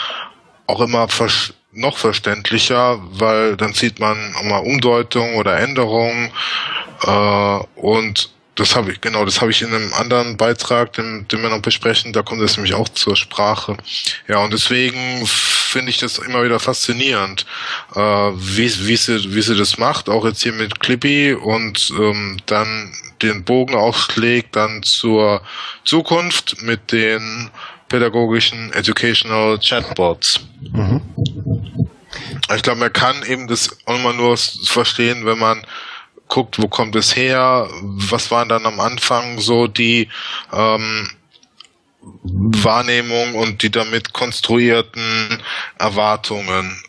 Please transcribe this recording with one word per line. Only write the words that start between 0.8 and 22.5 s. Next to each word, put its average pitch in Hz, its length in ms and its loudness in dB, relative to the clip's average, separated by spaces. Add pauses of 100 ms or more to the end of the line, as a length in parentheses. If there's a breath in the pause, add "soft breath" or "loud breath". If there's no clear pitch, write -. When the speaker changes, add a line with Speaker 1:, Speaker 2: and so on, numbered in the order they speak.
Speaker 1:
immer 117 280 2
vers-, - 440 0 (200)
noch 131 260 -2
verständlicher, 113 1000 2 (100)
weil 110 460 2
dann 107 160 -2
sieht 113 260 0
man 107 180 2 (220)
auch - 60 -4
mal 104 140 2
Umdeutung 120 760 2
oder 101 240 2
Änderung, 117 720 0 (720 loud breath)
äh, 101 560 2 (160)
und 110 560 0 (260)
das 107 200 2
habe 113 160 0
ich, - 80 -12
genau, 110 240 0
das 98 160 0
habe 113 120 2
ich - 100 2
in 113 100 -4
einem 110 220 -2
anderen 120 420 0
Beitrag, 117 560 0
den, 110 360 -8
den 110 120 -2
wir 113 80 -2
noch 110 140 -2
besprechen, 113 500 0
da 110 80 2
kommt 110 220 -4
es 107 160 2
nämlich 98 160 0
auch 104 160 -2
zur 101 260 0
Sprache. 104 640 -2 (500 loud breath)
Ja, 104 160 2
und 104 80 -2
deswegen 127 720 0
finde - 640 0
ich 120 80 -2
das - 220 -2
immer 123 260 0
wieder 117 140 2
faszinierend, 120 880 -2 (480 loud breath)
äh, 98 40 -4
wie, 101 880 0
wie 113 100 2
sie, 104 380 0
wie 110 60 0
sie 110 160 2
das 101 220 2
macht, 127 320 0
auch 110 160 2
jetzt 110 160 -2
hier 117 100 -2
mit 110 260 -6
Clippy 143 540 2
und, 110 640 -2
ähm, 104 460 0
dann 107 480 -2 (300)